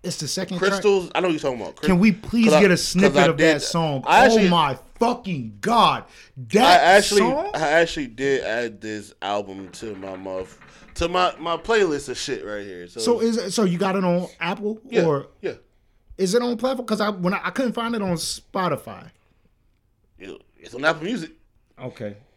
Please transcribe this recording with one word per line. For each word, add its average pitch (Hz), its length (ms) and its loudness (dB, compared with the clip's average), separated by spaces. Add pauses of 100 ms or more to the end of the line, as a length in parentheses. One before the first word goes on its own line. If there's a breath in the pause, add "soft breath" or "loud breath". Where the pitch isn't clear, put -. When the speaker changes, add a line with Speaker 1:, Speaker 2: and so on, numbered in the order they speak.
Speaker 1:
It's 180 140 -8
the 147 100 -8
second 185 300 -6
track. 190 140 2
Speaker 2:
Crystals, 196 420 0
I 156 60 0
know 180 80 0
what 170 60 0
you're 151 60 -2
talking 127 220 -4
about. 87 140 -10
Crys-, - 100 -14
Speaker 1:
Can 180 140 4
we 214 120 6
please 226 340 0
Speaker 2:
'cause 196 100 6
I, 202 60 8
Speaker 1:
get 196 100 6
a - 20 6
Speaker 2:
'cause 165 140 0
Speaker 1:
snippet 139 300 2
Speaker 2:
I 143 100 6
Speaker 1:
of 151 100 0
Speaker 2:
did, 156 200 4
Speaker 1:
that 135 40 -4
song? 151 460 -2
Speaker 2:
I 202 180 6
actually, 220 220 6
Speaker 1:
Oh - 40 4
my 151 260 2 (220)
fucking 175 640 -4
God. 180 440 2
Speaker 2:
I - 20 -20 (460 soft breath)
Speaker 1:
That 254 300 8
Speaker 2:
actually, 196 380 6
Speaker 1:
song? 302 320 0
Speaker 2:
I 156 200 -2
actually 165 340 2
did 131 360 -2
add 110 380 -6
this 107 400 -10
album 98 520 -6
to 110 220 -12
my 95 200 -12
muff, 92 420 -10 (380 loud breath)
to 170 120 -4
my, 180 320 0
my 165 180 -4
playlist 180 520 -2
of 120 80 -8
shit 110 260 -8
right 104 220 -10
here. 90 220 -16
So, - 120 -16
Speaker 1:
So 233 220 0
is 226 160 0
it, 190 140 -6
so 226 120 0
you 175 140 0
got 190 180 -2
it 196 80 -2
on 175 240 -2 (120)
Apple 208 400 -6 (100)
Speaker 2:
Yeah, 214 160 0
Speaker 1:
or 143 220 -2 (140)
Speaker 2:
yeah. 131 120 -8 (640)
Speaker 1:
is 185 160 -2
it 240 80 2
on 240 160 -4
platform? 254 300 -6
'Cause 214 120 -4
I, 208 100 -2
when 190 260 -4
I, 165 80 -6
I 175 80 -4
couldn't 240 220 -4
find 233 220 -6
it 214 60 -6
on 180 140 -2
Spotify. 151 960 -8 (1080)
Speaker 2:
It, 92 240 -18 (160)
it's 85 160 -20
on 127 100 -10
Apple 156 200 0
Music. 180 280 -8 (480)
Speaker 1:
Okay. 113 380 -12 (200)